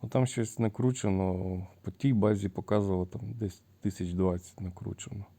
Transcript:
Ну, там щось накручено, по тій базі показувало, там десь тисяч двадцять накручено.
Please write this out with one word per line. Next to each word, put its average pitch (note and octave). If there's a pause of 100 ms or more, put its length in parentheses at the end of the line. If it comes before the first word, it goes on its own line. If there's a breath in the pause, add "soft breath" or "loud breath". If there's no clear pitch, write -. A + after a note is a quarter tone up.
Ну, A#2
там B2+
щось A2+
накручено, F#2+ (160)
по -
тій -
базі G#2
показувало, G2
там G#2 (140)
десь A2 (180)
тисяч F#2
двадцять F2+
накручено. G2+ (140)